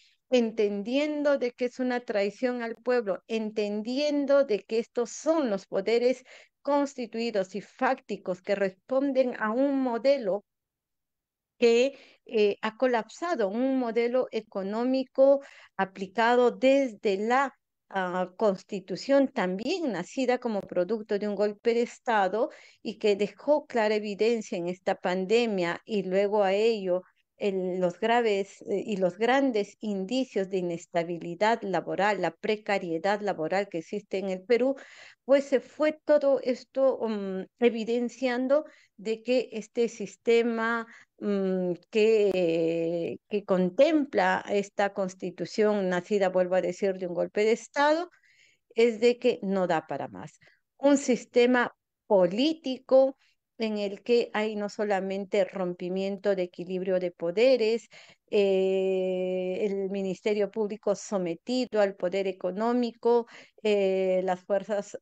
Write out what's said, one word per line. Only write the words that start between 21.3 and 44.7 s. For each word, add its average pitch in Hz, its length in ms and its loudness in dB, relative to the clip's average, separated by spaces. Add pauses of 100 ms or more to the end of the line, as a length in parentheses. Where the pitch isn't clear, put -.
golpe 208 400 -2
de 233 80 0
Estado 220 680 0 (320)
y 233 160 -10
que 208 180 2
dejó 285 500 0
clara 214 300 0
evidencia 214 600 -2
en 170 120 -4
esta 185 260 -4
pandemia 185 880 0
y 202 200 -4
luego 196 400 2
a 190 100 2
ello 202 480 0 (340)
el, 185 440 -2
los 175 180 0
graves, 220 680 0
eh, 202 180 -2
y 208 120 -4
los 185 200 0
grandes 240 640 0
indicios 202 720 -4
de 196 80 -2
inestabilidad 175 1040 -2
laboral, 185 580 0
la - 120 -2
precariedad 196 920 -2
laboral 185 460 -2
que 175 100 -8
existe 196 400 -8
en 190 120 -4
el 185 120 -6
Perú, 247 340 0 (480)
pues 277 200 4
se 262 160 0
fue 302 440 -4
todo 285 380 2
esto, 262 580 0
mm, 196 420 -4 (160)
evidenciando 240 1080 0 (300)
de 220 260 -6
que 254 300 0
este 226 360 -4
sistema, 226 1000 0 (320)
mm, 190 540 0 (180)
que, 170 1300 2 (100)
que 208 160 -4
contempla 190 1080 2
esta 202 420 -2